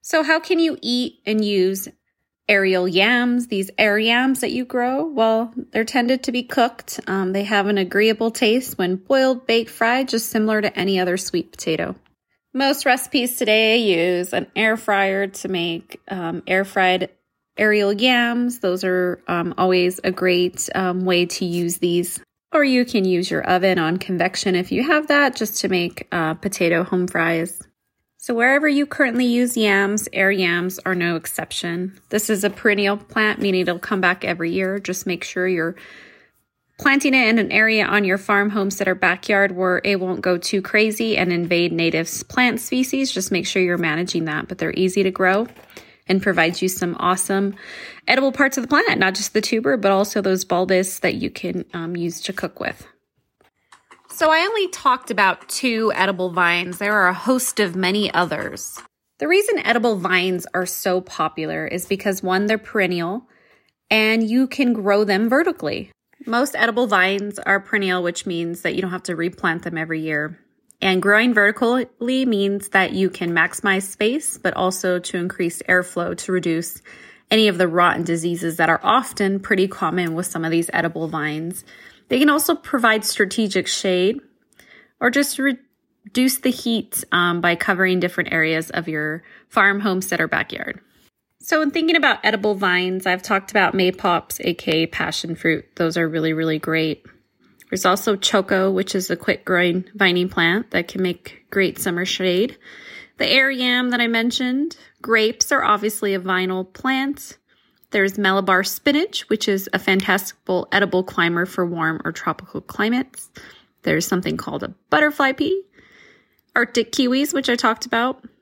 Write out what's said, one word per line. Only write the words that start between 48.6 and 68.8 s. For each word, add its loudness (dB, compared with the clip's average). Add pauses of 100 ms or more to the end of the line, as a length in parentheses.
the -8
plant, 2
not 2
just -6
the 2
tuber, 0
but 2
also 0
those 0
bulbous 0
that -2
you -4
can, -8
um, -6
use -6
to -8
cook -8
with. -8 (1200)
So 2
I 4
only 0
talked -2
about 0
two 0
edible 0
vines. 0
There -2
are 4
a 2
host -2
of 0
many 0
others. -4 (400)
The -4
reason 2
edible 2
vines 0
are -2
so 0
popular -6
is -6
because, -2
one, 0
they're 2
perennial -2 (640)
and 2
you 2
can 0
grow 2
them 2
vertically. -2 (380)
Most 0
edible 0
vines 2
are 2
perennial, -2
which -4
means -6
that -2
you -2